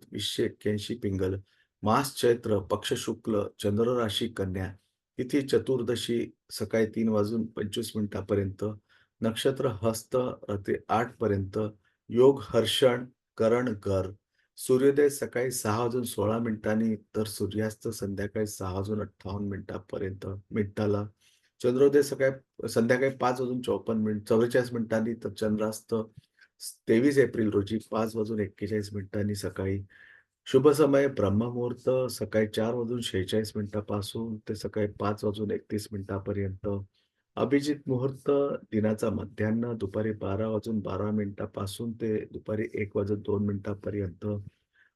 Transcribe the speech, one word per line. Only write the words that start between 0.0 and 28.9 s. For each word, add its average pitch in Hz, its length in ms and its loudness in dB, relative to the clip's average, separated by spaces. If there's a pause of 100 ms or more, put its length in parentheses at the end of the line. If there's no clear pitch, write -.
वीसशे 107 320 -2
एक्क्याऐंशी 104 500 -4
पिंगल, 98 460 -2 (420)
मास 123 320 2
चैत्र, 117 440 2
पक्ष 104 340 -2
शुक्ल, 113 500 -2 (200)
चंद्र 107 260 2
राशी 117 400 0
कन्या, 95 460 -4 (440)
तिथी 135 300 0
चतुर्दशी 120 840 0 (200)
सकाळी 113 360 0
तीन 113 220 0
वाजून 107 380 0
पंचवीस 113 500 -6
मिनिटापर्यंत, 101 680 -2 (560)
नक्षत्र 131 460 0
हस्त 110 500 -2 (320)
रात्री 104 260 -2 (140)
आठ 117 280 0
पर्यंत, 101 420 0 (500)
योग 131 340 6
हर्षण, 123 600 4 (320)
करण 120 320 4
गर, 95 420 0 (460)
सूर्योदय 139 520 4
सकाळी 123 420 -2
सहा 113 320 0
वाजून 120 200 0
सोळा 110 360 0
मिनिटांनी, 110 580 0
तर - 280 -4
सूर्यास्त 107 640 -4
संध्याकाळी 101 580 -4
सहा 95 280 -6
वाजून 104 260 -2
अठ्ठावन्न 101 480 -6
मिनिटापर्यंत, 98 800 -8 (240)
मिनिटाला. 104 540 0 (580)
चंद्रोदय 135 400 6
सकाळी, 135 680 -2
संध्याकाळी 127 420 4
पाच 127 300 0
वाजून 123 200 -2
चोपन्न 110 420 -2
मिनिट, 107 260 -2
चौवेचाळीस 120 440 4
मिनिटांनी, 113 420 0
तर 113 140 -6
चंद्रास्त 107 640 -2 (920)
तेवीस 135 300 6
एप्रिल 117 320 4
रोजी 104 280 0 (120)
पाच 110 260 -2
वाजून 110 240 -2
एक्केचाळीस 101 540 -4